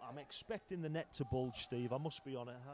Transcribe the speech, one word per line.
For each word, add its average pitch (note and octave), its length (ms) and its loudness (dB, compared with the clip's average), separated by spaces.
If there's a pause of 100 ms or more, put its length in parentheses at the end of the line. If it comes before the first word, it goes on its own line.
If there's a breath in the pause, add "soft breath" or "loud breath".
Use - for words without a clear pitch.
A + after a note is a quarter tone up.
I'm B2+ 80 -6
expecting F#3 640 -2
the D#3 80 2
net D#3 240 0
to C#3 120 2
bulge, B2+ 320 2
Steve. A#2+ 360 2
I C3 40 6
must D3+ 280 -2
be C3+ 100 -2
honest. B2 220 -4 (160)